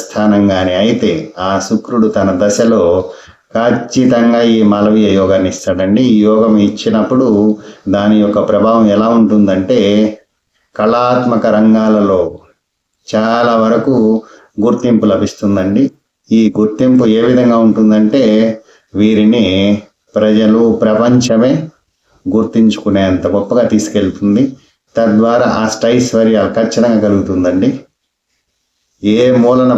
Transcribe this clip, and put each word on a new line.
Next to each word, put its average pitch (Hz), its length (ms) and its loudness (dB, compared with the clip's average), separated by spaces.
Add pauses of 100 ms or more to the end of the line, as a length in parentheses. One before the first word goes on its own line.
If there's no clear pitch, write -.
స్థానంగానే 101 720 0 (100)
అయితే, 113 280 0 (360)
ఆ - 20 -2 (180)
శుక్రుడు 110 500 -2
తన 95 140 0 (120)
దశలో 110 400 0 (760)
ఖచ్చితంగా 120 840 0 (140)
ఈ - 20 2 (140)
మాలవీయ 104 380 0 (100)
యోగాన్ని 95 300 0
ఇస్తాడండి. 95 520 -2
ఈ 117 160 2 (120)
యోగం 110 280 2 (100)
ఇచ్చినప్పుడు 113 600 -2 (640)
దాని 101 340 0
యొక్క 104 160 -2 (100)
ప్రభావం 110 460 2
ఎలా 110 140 0 (100)
ఉంటుందంటే, 101 600 0 (960)
కళాత్మక 120 680 -2 (120)
రంగాలలో 110 640 2 (840)
చాలా 117 480 0
వరకు 113 400 0 (720)
గుర్తింపు 120 400 0
లభిస్తుందండి. 101 800 -2 (460)
ఈ 110 300 2
గుర్తింపు 127 440 0 (140)
ఏ - 40 0
విధంగా 123 360 2
ఉంటుందంటే, 110 680 2 (680)
వీరిని 107 520 2 (720)
ప్రజలు, 107 460 2 (200)
ప్రపంచమే 117 720 2 (720)
గుర్తించుకునేంత 98 1000 0
గొప్పగా 104 400 -2
తీసుకెళ్తుంది. 101 760 -2 (520)
తద్వారా 113 520 2 (160)
అష్టైశ్వర్యాలు 113 960 0
ఖచ్చితంగా 113 480 0
కలుగుతుందండి. 95 640 -2 (1300)
ఏ 107 200 2 (180)
మూలన 123 360 2